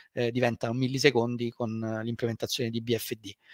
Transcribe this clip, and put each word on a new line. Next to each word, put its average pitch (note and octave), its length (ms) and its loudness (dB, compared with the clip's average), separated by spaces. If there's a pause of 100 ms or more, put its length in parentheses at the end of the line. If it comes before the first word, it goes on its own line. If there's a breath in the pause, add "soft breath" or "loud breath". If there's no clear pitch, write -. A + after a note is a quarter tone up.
(140 loud breath)
eh, A#2+ 180 2
diventano A#2+ 420 2
millisecondi A#2+ 760 2
con, A2+ 340 -4
eh, A2 200 -4
l'implementazione A#2 680 -2
di A#2 120 -2
B A2+ 140 0
F A2+ 200 -4
D. A2 180 -14 (200 loud breath)